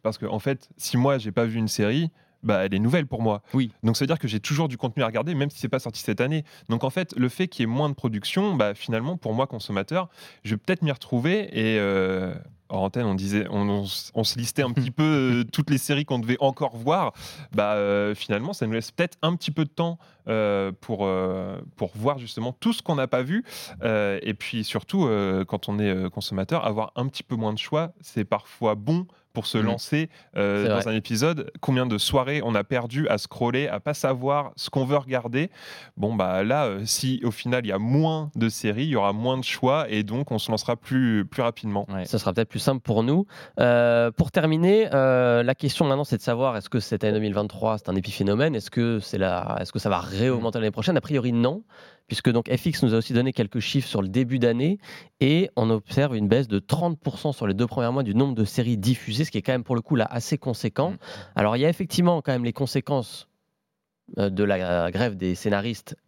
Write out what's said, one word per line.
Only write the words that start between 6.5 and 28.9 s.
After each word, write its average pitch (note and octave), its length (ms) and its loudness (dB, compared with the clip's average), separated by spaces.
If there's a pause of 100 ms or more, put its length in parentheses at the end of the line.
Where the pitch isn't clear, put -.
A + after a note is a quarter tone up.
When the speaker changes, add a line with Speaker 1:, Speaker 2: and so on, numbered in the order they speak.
Speaker 1:
Donc A#2 140 0
en C3+ 60 0
fait, F#3 280 -4
le B2+ 100 4
fait F#3 200 -4
qu'il - 140 -4
y - 20 2
ait A2+ 80 0
moins C#3+ 180 0
de C#3 40 -4
production, C#3 600 -2
bah, G#2+ 200 2
finalement, A#2 440 -4
pour A2+ 160 -4
moi, C3 120 2
consommateur, A#2+ 640 -4 (340)
je G#2+ 120 -2
vais - 20 0
peut-être F#3 260 -2
m'y D3+ 100 2
retrouver. B2 600 -2
Et, A2 280 2
euh, F#2+ 520 2 (360)
hors F#2+ 160 -2
antenne, A2+ 220 0
on G2 80 0
disait, G2 360 0
on, G2+ 180 0
on G2+ 160 0
s-, - 300 -10
on A2+ 80 0
se - 160 -2
listait A#2+ 240 -2
un A#2+ 100 0
petit B2+ 200 -2
peu, D3+ 100 0
euh, C3 420 2
Speaker 2:
<laughs> A2+ 80 -14
Speaker 1:
toutes - 180 -2
les C#3 80 4
séries D3 260 0
qu'on C3 160 -2
devait A#2 180 0
encore C3+ 380 0
voir. C#3 380 0 (380)
Bah, G#2 220 2
euh, G2+ 400 2
finalement, A2+ 380 -4
ça B2+ 140 -4
nous A2 80 -2
laisse A2+ 180 -4
peut-être - 300 -4
un E3 120 2
petit - 160 -6
peu D#3 140 0
de D3 60 -6
temps, E3+ 280 -4 (300)
euh, G#2 420 0 (100)
pour, G#2+ 240 -6
euh, F#2 540 -2 (180)
pour - 200 -4
voir C3+ 220 -2
justement A#2+ 340 -8
tout A3+ 200 -2
ce - 100 -6
qu'on E3+ 140 0
n'a C3 120 0
pas B2+ 140 2
vu. F#3 220 -2 (380)
Euh, G#2 400 0
et G#2 120 -4
puis - 280 -6
surtout, E3 440 0
euh, G2 380 2
quand - 240 -6
on G#2 120 -2
est, G#2 100 2
euh, F#2 200 -2
consommateur, - 540 -4
avoir A2 300 -2
un B2 140 -2
petit - 160 -12
peu - 100 -8
moins A2 180 -2
de G#2+ 60 -6
choix, E3 420 -2
c'est - 240 -4
parfois G#2+ 520 -2
bon D#3+ 300 0 (260)